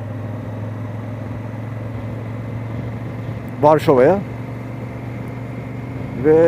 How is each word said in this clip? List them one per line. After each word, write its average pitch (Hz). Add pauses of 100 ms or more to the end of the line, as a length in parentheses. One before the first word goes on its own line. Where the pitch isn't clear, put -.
(3500)
Varşova'ya. 151 (2000)
Ve 156 (120)